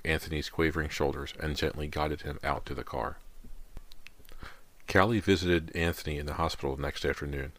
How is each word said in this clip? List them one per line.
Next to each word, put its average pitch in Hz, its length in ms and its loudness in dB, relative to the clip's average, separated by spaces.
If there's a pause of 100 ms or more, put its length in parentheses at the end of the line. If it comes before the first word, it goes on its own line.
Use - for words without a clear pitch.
Anthony's 78 440 0
quavering 78 400 2
shoulders 69 520 0
and 76 160 0
gently 76 320 0
guided 76 340 -2
him 71 220 -6
out 73 220 0
to 69 80 -6
the 67 100 -6
car. - 320 -4 (1700)
Callie 104 340 6
visited 87 540 4
Anthony 82 440 0
in 73 80 -4
the 73 80 -4
hospital 73 420 0
the 69 60 -4
next 71 220 -4
afternoon. 71 540 -2